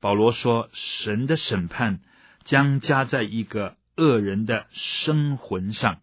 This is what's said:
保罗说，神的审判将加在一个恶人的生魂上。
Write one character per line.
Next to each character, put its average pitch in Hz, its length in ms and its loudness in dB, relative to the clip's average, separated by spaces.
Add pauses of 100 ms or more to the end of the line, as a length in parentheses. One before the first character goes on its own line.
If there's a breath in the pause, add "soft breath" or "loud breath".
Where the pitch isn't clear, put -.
保 101 140 0
罗 107 180 6
说， 117 400 0
神 - 540 -4
的 156 100 2
审 95 320 -2
判 107 320 -2 (440 soft breath)
将 139 360 4
加 135 240 0
在 123 180 -2
一 107 220 -4
个 101 320 -6 (200)
恶 147 220 4
人 101 260 0
的 110 260 -2
生 147 680 -2
魂 95 360 -6
上。 104 300 -2